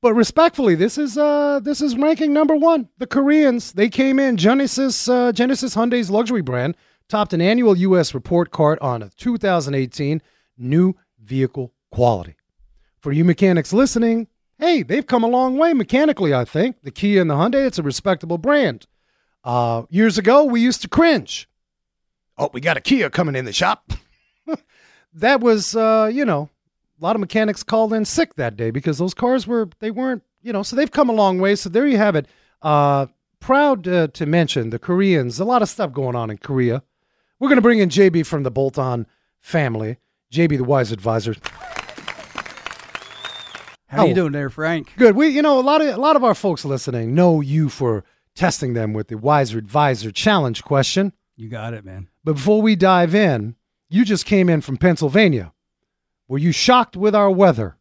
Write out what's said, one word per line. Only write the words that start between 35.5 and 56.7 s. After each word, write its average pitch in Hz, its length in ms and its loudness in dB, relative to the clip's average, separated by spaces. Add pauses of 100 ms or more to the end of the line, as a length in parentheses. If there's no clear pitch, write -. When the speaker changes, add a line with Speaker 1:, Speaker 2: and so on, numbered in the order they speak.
Speaker 1:
of 208 80 -2
stuff 165 240 -6
going 127 240 -4
on 113 120 -6
in 107 80 -10
Korea. 127 460 -2 (560)
We're 269 80 -2
gonna 269 140 4
bring 233 180 4
in 190 100 2
J 185 200 4
B 165 140 0
from 147 200 -6
the 131 80 -4
Bolt-On 127 560 -4 (320)
family, 113 580 -4 (320)
J 165 180 0
B, 147 100 0
the 127 80 -2
Wise 127 260 0
Advisor. 110 440 -4 (2500)
Speaker 2:
How 208 160 2
you 156 80 4
Speaker 1:
Oh. 127 40 0
Speaker 2:
doing 170 180 0
there, 143 160 -4
Frank? 156 480 -6
Speaker 1:
Good. 214 180 6
We, 302 140 4
you 285 120 0
know, 294 160 4
a 254 40 2
lot 294 200 2
of, 285 140 0
a 214 60 -6
lot 294 160 2
of 254 80 -2
our 220 100 2
folks 180 300 -4
listening 123 500 -4
know 170 240 4
you 147 300 0
for 117 340 -4 (320)
testing 151 380 -4
them 110 180 -4
with 107 160 -6
the 117 80 -14
Wiser 123 420 0
Advisor 110 540 -2
Challenge 147 500 0
question. 180 520 -2 (240)
Speaker 2:
You 113 100 -16
got 113 260 -12
it, 107 120 -16
man. 95 240 -16 (160)
Speaker 1:
But 156 80 0
before 185 280 2
we 214 140 4
dive 180 400 4
in, 127 400 0 (340)
you 208 160 2
just 196 200 -2
came 190 240 2
in 160 120 2
from 131 160 -8
Pennsylvania. 156 760 2 (760)
Were 135 120 -4
you 165 120 2
shocked 247 460 2